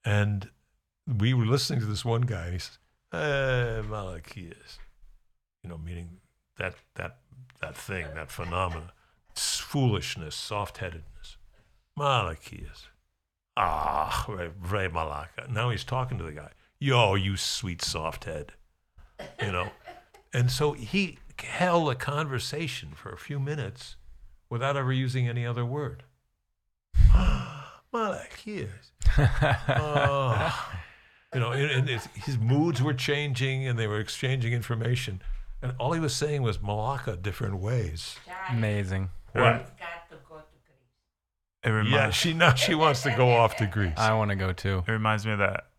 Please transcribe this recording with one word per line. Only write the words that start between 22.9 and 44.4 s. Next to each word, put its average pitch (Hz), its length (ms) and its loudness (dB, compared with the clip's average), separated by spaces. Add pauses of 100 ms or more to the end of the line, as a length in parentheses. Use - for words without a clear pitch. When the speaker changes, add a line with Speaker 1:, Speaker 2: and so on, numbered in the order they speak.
Speaker 1:
for - 180 -14
a - 60 -12
few 143 220 -8
minutes 135 560 -6 (540)
without 135 280 0
ever 131 160 0
using 131 340 0
any 120 200 -2
other 120 180 -2
word. 135 380 -6 (920)
<gasps> - 20 -4 (1000)
"Malachias." 196 1000 -6 (260)
Speaker 2:
<laughs> 139 520 4
Speaker 1:
Oh. 139 1000 2 (640)
You 131 80 0
know, 117 100 2
and, 139 180 0
and 131 200 2
it's, 117 160 -2 (100)
his 135 220 -4
moods 131 440 4
were 147 120 2
changing, 135 760 0
and 120 100 0
they 113 100 0
were 104 120 0
exchanging 123 540 -2
information. 113 680 -2 (400)
And 127 180 -4
all 127 120 0
he 165 80 0
was 147 160 0
saying 147 280 0
was 101 160 0
"Malaka" 107 600 -4
different 98 360 -4
ways. 92 580 -4 (340)
Speaker 2:
Amazing. 101 600 0 (240)
Speaker 3:
It - 80 2
Speaker 1:
What? - 280 2 (1900)
Speaker 3:
It 117 60 2
reminds 110 220 2
Speaker 1:
Yeah, 135 200 4
she, 165 220 0
now 165 200 6
she - 220 2
wants 151 280 6
to 139 120 0
go 127 160 6
off 117 260 6
to 110 80 2
Greece. 101 320 0
Speaker 2:
I 110 160 4
wanna 104 220 2
go 95 180 0